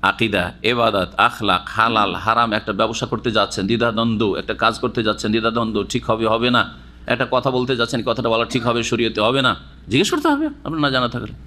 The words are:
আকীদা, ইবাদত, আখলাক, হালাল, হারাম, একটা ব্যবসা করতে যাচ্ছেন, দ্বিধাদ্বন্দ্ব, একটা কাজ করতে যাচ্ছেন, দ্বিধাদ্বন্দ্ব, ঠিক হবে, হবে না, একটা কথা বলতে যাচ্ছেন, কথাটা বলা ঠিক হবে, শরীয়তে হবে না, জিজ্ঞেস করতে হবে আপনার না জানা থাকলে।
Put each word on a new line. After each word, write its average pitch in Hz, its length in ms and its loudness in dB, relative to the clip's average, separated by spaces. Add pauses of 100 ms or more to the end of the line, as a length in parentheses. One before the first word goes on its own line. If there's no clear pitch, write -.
আকীদা, 98 500 0 (100)
ইবাদত, 110 540 2
আখলাক, 101 500 2
হালাল, 110 480 0
হারাম, 113 380 0
একটা 107 200 -4
ব্যবসা 110 340 -2
করতে 120 240 -4
যাচ্ছেন, 101 360 0
দ্বিধাদ্বন্দ্ব, 113 680 0
একটা 107 200 -6
কাজ 113 240 0
করতে 120 240 -2
যাচ্ছেন, 107 280 0
দ্বিধাদ্বন্দ্ব, 113 540 0
ঠিক 120 200 -4
হবে, 113 220 0
হবে 113 240 2
না, - 340 0 (220)
একটা 120 240 0
কথা 131 200 2
বলতে 127 260 0
যাচ্ছেন, 117 260 -2
কথাটা 117 260 0
বলা 113 160 2
ঠিক 117 220 -2
হবে, 117 160 2
শরীয়তে 113 380 0
হবে 127 220 2
না, 113 140 2 (320)
জিজ্ঞেস 135 220 2
করতে 330 180 0
হবে 302 180 2
আপনার 165 340 -6
না 143 100 2
জানা 127 180 0
থাকলে। 104 240 -8 (140)